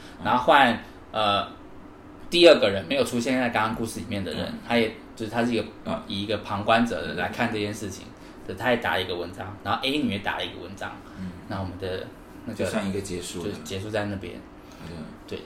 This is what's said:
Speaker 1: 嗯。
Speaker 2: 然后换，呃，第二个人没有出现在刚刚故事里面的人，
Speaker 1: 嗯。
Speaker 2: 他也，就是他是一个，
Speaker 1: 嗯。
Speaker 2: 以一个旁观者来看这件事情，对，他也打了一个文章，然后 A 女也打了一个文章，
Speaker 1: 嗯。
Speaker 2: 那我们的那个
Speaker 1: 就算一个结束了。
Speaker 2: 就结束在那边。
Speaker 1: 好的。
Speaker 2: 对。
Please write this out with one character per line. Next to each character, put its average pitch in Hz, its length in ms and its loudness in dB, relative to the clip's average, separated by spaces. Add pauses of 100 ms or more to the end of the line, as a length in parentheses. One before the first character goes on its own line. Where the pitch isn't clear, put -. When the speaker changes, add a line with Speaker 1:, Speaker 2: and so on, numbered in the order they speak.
(180)
Speaker 1:
嗯。 90 60 -12
Speaker 2:
然 113 120 4
后 123 80 2
换， 131 380 8 (300)
呃， 101 340 2 (840)
第 170 200 10
二 139 100 12
个 113 100 4
人 98 180 0
没 135 100 0
有 127 80 4
出 120 160 -2
现 127 180 2
在 123 120 2
刚 110 160 2
刚 117 100 0
故 113 100 -2
事 107 140 -6
里 95 80 -8
面 101 160 -2
的 80 80 -4
人， - 140 -4
Speaker 1:
嗯。 78 200 -8
Speaker 2:
他 120 100 2
也， 110 160 4 (220)
就 117 100 -6
是 107 60 -6
他 120 140 2
是 120 100 2
一 107 40 4
个， 104 60 0 (200)
Speaker 1:
嗯。 92 240 -4
Speaker 2:
以 101 160 -2
一 - 20 -6
个 107 120 0
旁 101 260 -4
观 113 200 6
者 82 320 -2
来 90 120 -2
看 110 240 0
这 107 80 -2
件 104 120 -2
事 104 160 -6
情， - 160 -10 (400)
对， 95 120 -6
他 117 140 0
也 117 80 4
打 87 160 0
了 92 80 0
一 90 40 -2
个 92 80 -4
文 87 180 -6
章， 98 300 -10
然 101 100 -2
后 117 120 -2
A 135 140 2
女 127 120 2
也 98 80 -2
打 82 200 -4
了 90 60 -2
一 87 40 -6
个 - 120 -12
文 87 140 -12
章， - 160 -8 (260)
Speaker 1:
嗯。 95 140 -8 (160)
Speaker 2:
那 98 140 -6
我 95 40 -2
们 90 140 -8
的 92 300 -6 (380)
那 117 60 -6
个 104 120 -2
Speaker 1:
就 113 40 0
算 107 200 -2
一 95 40 -2
个 98 80 -2
结 90 220 -6
束 87 220 -8
了。 101 60 -4
Speaker 2:
就 95 120 -6
结 98 160 -6
束 98 100 -6
在 104 180 0
那 101 100 -4
边。 92 180 -8 (460)
Speaker 1:
好 82 80 -14
的。 80 140 -10 (260)
Speaker 2:
对。 - 180 -6